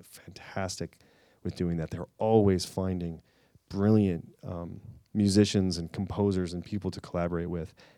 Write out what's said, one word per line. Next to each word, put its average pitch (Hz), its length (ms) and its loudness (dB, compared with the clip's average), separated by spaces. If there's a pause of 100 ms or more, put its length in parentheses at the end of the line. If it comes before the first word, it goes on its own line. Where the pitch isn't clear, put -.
fantastic - 960 -10 (420)
with 87 140 -6
doing 87 220 0
that. 78 120 -4
They're - 300 -10
always 101 460 4
finding 87 560 -4 (480)
brilliant, 98 760 2
um, 87 380 -10 (320)
musicians 98 640 4
and 85 140 -8
composers 92 600 -2
and 87 100 -6
people 98 280 -6
to - 100 -10
collaborate 85 480 -4
with. 85 240 -8 (240)